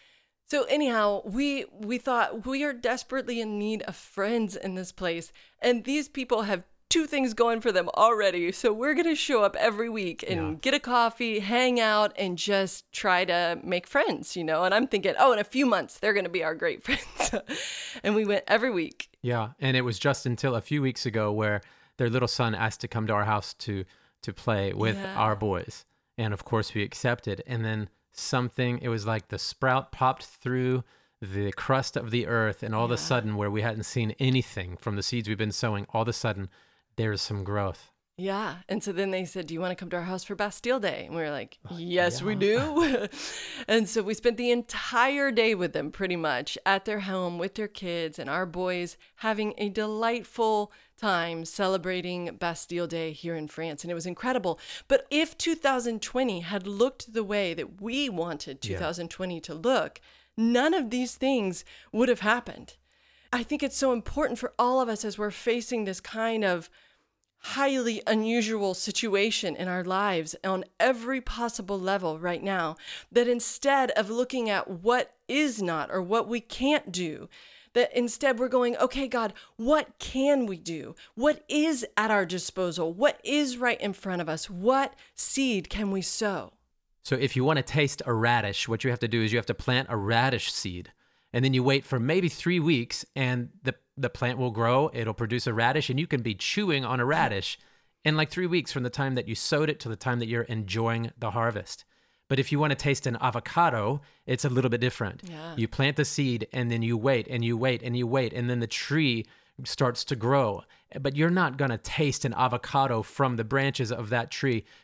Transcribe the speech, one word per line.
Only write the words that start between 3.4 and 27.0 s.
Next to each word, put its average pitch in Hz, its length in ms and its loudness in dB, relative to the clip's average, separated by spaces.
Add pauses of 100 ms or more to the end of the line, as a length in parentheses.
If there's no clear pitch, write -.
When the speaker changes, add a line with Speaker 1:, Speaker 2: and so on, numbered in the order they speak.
Speaker 1:
need 208 260 -2
of - 120 -8
friends 208 600 -2
in 190 180 -6
this 185 160 -8
place. 170 400 -4 (300)
And 240 240 2
these 277 240 -2
people 240 320 0
have 196 220 -2 (260)
two 330 160 4
things 269 280 0
going 233 280 4
for 233 100 2
them 185 240 4
already. 196 560 4
So 220 220 2
we're 254 200 2
gonna 330 220 4
show 262 280 4
up 202 140 4
every 220 320 2
week 202 380 -4
and 175 140 0
Speaker 2:
Yeah. 156 180 -2
Speaker 1:
get 262 140 2
a 285 60 2
coffee, 233 600 2
hang 240 400 4
out, 214 380 4
and 180 200 -2
just 196 540 0
try 185 320 2
to 170 400 2
make 180 240 -2
friends," - 480 0
you 175 80 -2
know? 160 220 2
And 185 80 4
I'm 226 140 4
thinking, 190 300 0
"Oh, 262 140 8
in 220 80 4
a 202 60 0
few 269 200 2
months, 196 340 2
they're 214 140 2
gonna 196 140 0
be 170 160 -2
our 160 100 0
great 156 300 -2
<laughs> - 40 -8
friends." - 460 -2 (720)
And 208 100 2
we 214 120 2
went 202 220 0
every 220 240 4
week. 175 360 -4 (140)
Speaker 2:
Yeah, 120 280 0 (120)
and 131 160 2
it 127 40 4
was 123 180 -2
just - 260 0
until 127 300 0
a 113 60 0
few 147 200 -2
weeks 131 240 -2
ago 107 260 0
where 104 300 0 (340)
their 123 140 2
little 123 180 2
son 113 280 0
asked 107 260 -2
to - 80 -8
come 110 180 -2
to 110 60 0
our 104 120 2
house 104 280 0
to, 98 320 -6 (380)
to 104 100 -8
play 98 400 0
with 104 240 0
Speaker 1:
Yeah. 190 180 -8
Speaker 2:
our 107 220 2
boys. 98 480 -4 (320)
And 110 160 -2
of 98 100 -6
course, 110 300 -2
we 104 100 0
accepted. 110 640 -2